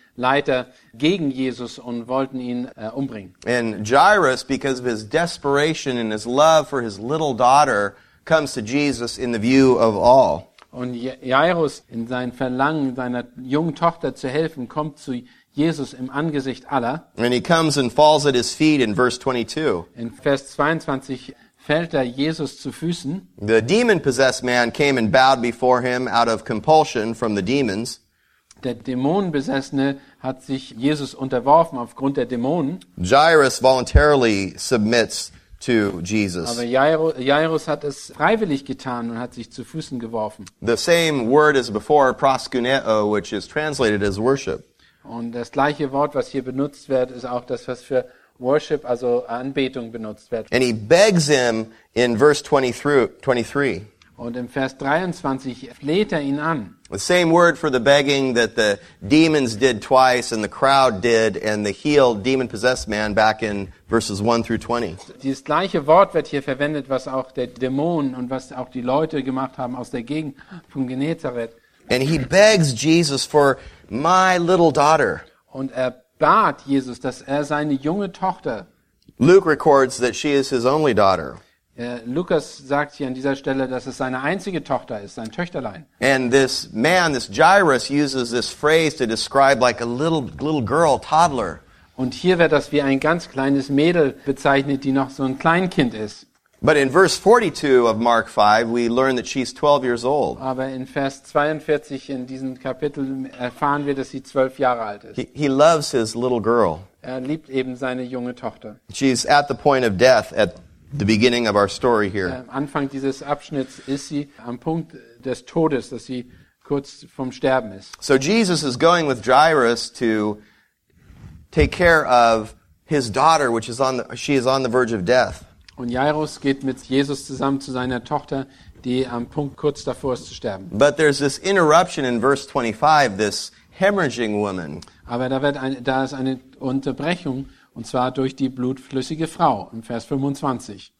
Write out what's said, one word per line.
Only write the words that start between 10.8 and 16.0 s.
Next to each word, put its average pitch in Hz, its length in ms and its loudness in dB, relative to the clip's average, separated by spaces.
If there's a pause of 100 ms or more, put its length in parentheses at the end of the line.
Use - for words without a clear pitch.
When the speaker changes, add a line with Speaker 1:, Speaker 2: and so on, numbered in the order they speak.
Speaker 1:
Ja-, 123 280 -8
Jairus 147 680 0
in 117 200 -10
seinem 123 240 -6
Verlangen, 135 640 -4
seiner 123 280 -6 (160)
jungen 143 360 -4
Tochter 165 400 -2
zu 139 120 -8
helfen, 147 400 -6
kommt 151 300 -10
zu 123 240 -10 (300)
Jesus 147 400 -4
im 127 180 -12